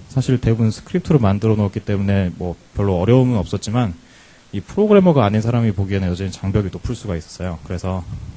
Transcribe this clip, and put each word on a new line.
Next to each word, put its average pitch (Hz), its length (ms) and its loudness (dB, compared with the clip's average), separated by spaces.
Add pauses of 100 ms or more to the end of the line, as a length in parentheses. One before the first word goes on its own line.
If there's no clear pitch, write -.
사실 127 320 0
대부분 113 300 2
스크립트로 - 480 0
만들어 104 360 2
놓았기 101 260 0
때문에 98 560 0
뭐 87 180 -6 (180)
별로 98 260 0
어려움은 123 380 4
없었지만 101 560 -2 (600)
이 98 80 -6
프로그래머가 185 640 4
아닌 107 160 2
사람이 117 300 0
보기에는 95 360 -2
여전히 90 240 -4
장벽이 98 400 -2
높을 113 240 -6
수가 98 220 -6
있었어요. 85 460 -8
그래서 92 420 -6 (320)